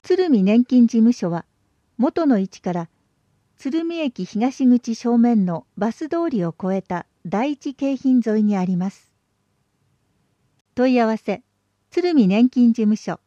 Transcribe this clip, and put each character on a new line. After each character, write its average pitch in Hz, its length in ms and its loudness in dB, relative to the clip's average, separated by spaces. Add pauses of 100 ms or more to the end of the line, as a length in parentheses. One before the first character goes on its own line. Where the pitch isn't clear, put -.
鶴 359 280 -2
見 208 120 4
年 220 220 4
金 247 220 4
事 226 120 0
務 226 140 4
所 190 180 -4
は、 170 140 -6 (540)
元 320 260 -2
の 254 140 2
位 190 60 -2
置 - 180 -14
か 180 100 -6
ら、 170 160 -6 (680)
鶴 320 280 -6
見 339 140 -6
駅 254 260 -6
東 240 420 -2
口 240 280 2
正 240 240 -2
面 233 280 4
の 165 200 -6 (100)
バ 208 160 -4
ス 311 160 -10
通 339 220 -4
り 196 140 -4
を 165 120 -6
越 190 180 -4
え 190 80 -4
た - 240 -10 (180)
第 220 280 -4
一 277 220 -10
京 277 220 -4
浜 254 280 2
沿 220 160 0
い - 20 2
に 208 140 0
あ 185 80 -2
り 185 120 -2
ま 185 140 -4
す。 - 220 -20 (1600)
問 254 180 2
い 247 80 2
合 226 60 2
わ 220 100 -2
せ、 - 260 -8 (480)
鶴 349 240 -2
見 233 120 4
年 220 220 4
金 240 240 2
事 233 100 -2
務 214 140 2
所。 - 300 -10